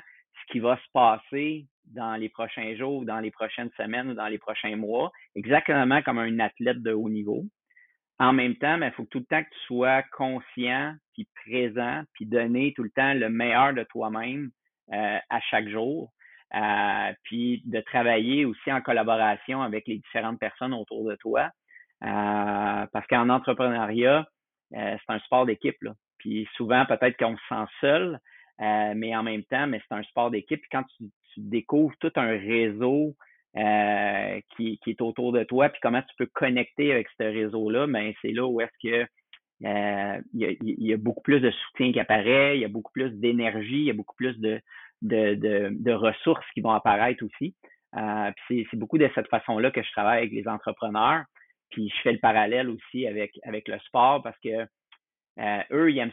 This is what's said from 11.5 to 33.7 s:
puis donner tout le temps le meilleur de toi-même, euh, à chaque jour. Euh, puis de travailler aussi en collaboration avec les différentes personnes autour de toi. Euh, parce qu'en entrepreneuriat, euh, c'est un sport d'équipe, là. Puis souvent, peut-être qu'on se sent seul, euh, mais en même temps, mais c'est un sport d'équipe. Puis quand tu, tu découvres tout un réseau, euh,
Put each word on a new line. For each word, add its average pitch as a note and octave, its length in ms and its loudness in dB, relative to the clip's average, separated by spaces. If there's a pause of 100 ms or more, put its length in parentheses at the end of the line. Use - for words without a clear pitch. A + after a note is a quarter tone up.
puis A2+ 140 -12
donner A#2+ 500 0
tout C3 60 -4
le A2 80 -6
temps C3+ 240 2
le A#2 160 0
meilleur A#2+ 420 2
de A#2+ 120 -4
toi-même, A#2 680 -6 (420)
euh, G#2 260 0 (120)
à A#2 100 -2 (100)
chaque G#2+ 200 0
jour. B2 420 -4 (420)
Euh, G#2 680 0
puis A#2+ 420 -2
de A2+ 160 -4
travailler A#2+ 640 2
aussi A#2+ 260 -4
en C3+ 120 -2
collaboration A2+ 800 0
avec G#2+ 260 -6
les A2 120 -4
différentes A2+ 380 -6
personnes B2+ 360 -6
autour A2 340 -6
de G#2 80 -4
toi. A#2+ 320 0 (540)
Euh, G#2 920 -2
parce G#2+ 140 -6
qu'en A#2+ 200 4
entrepreneuriat, B2 960 2 (480)
euh, G#2 220 -6
c'est - 160 -8
un A2 60 -4
sport B2+ 260 2
d'équipe, B2 380 -2
là. A2 100 -8 (240)
Puis G#2+ 400 -6
souvent, B2 300 2
peut-être B2 320 0
qu'on A2+ 180 0
se - 100 -14
sent G#2+ 240 -6 (120)
seul, D#3 360 2 (440)
euh, G#2+ 340 0
mais A2+ 180 -4
en A2 80 -2
même A2 220 -4
temps, C3+ 220 -2
mais A#2+ 200 -4
c'est - 80 -10
un G#2 100 -8
sport A#2+ 260 0
d'équipe. A#2+ 320 -4
Puis - 100 -20
quand C3+ 120 -2 (120)
tu, A#2+ 80 -16 (300)
tu - 60 -14
découvres A#2 600 2
tout D#3+ 160 -2
un B2+ 120 2
réseau, A#2 880 2 (380)
euh, G#2 840 2 (160)